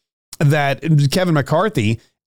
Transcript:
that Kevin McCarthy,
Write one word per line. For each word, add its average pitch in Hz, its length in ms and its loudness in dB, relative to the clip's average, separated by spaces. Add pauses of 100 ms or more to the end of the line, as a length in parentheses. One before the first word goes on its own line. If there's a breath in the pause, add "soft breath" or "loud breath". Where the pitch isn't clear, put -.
(380)
that 143 440 0 (280)
Kevin 185 240 0
McCarthy, 143 640 0 (260 soft breath)